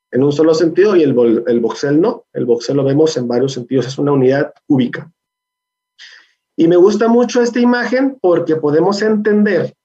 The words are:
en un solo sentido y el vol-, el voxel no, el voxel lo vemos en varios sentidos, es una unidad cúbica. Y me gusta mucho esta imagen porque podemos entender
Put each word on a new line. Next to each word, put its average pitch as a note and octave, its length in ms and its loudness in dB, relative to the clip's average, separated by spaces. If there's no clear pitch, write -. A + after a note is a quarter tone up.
en B2+ 120 0
un C#3+ 80 2
solo D#3+ 240 2
sentido F3+ 400 0
y E3 80 4
el C3 120 0
vol-, A#2 300 2
el A#2+ 140 0
voxel C#3+ 420 -2
no, - 320 -4
el B2 120 -6
voxel A#2+ 320 -2
lo C3+ 60 0
vemos D3 320 0
en B2 120 -6
varios A#2+ 260 -2
sentidos, B2+ 320 -4
es - 140 -10
una C#3+ 120 -2
unidad C#3 420 0
cúbica. - 460 -2
Y E3 100 2
me F3 100 4
gusta G#3+ 300 4
mucho A#3+ 360 2
esta A#3 160 -2
imagen A#3+ 600 0
porque E3+ 360 0
podemos E3 480 0
entender G#3 800 0